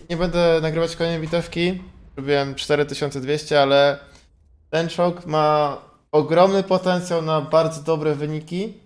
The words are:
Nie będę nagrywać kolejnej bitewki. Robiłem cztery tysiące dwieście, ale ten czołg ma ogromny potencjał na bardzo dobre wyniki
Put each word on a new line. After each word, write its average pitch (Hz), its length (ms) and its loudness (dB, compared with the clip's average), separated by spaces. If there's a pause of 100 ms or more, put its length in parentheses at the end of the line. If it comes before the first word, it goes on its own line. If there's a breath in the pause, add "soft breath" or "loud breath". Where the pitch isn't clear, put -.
Nie 170 80 -4
będę 170 440 2
nagrywać 165 340 -2
kolejnej 165 260 -4
bitewki. 170 640 -2 (320)
Robiłem 139 400 -2
cztery 147 300 0
tysiące 143 360 -6
dwieście, 147 400 0
ale 139 380 4 (680 loud breath)
ten 165 200 -2
czołg 175 360 -2
ma 151 520 2 (340)
ogromny 170 520 4
potencjał 180 580 0
na 156 200 0
bardzo 156 420 0
dobre 156 320 0
wyniki 156 580 -6 (120)